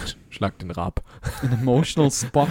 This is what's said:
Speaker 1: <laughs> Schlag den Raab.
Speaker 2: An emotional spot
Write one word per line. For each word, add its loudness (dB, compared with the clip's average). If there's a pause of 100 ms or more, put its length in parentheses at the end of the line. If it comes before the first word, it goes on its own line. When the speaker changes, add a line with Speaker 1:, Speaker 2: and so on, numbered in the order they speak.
Speaker 1:
<laughs> -16
Schlag -4
den -10
Raab. -4 (400)
Speaker 2:
An 0
emotional 2
spot 2